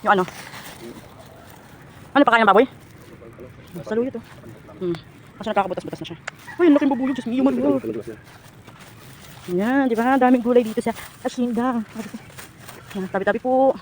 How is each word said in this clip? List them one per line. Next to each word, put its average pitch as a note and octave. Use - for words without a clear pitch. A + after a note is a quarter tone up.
Yung G3+
ano? F#3+
Ano C#4
pa C4+
kaya A3+
ng G3+
baboy? A3+
Saluyot, A#3
oh. A#3
Hmm. F3
Kasi G3+
nakakabutas-butas F#3+
na -
siya. D#3+
Ay, F4+
ang C#4+
laking C#4+
babuyo. C4
Diyos, B3+
may A#3
human C4+
mo. C4+
Ayan, B3
di A3+
ba? A#3+
Daming B3+
gulay B3
dito A3
sa A#3
Hacienda. A#3+
Ayan, F#3+
tabi-tabi G3+
po. C4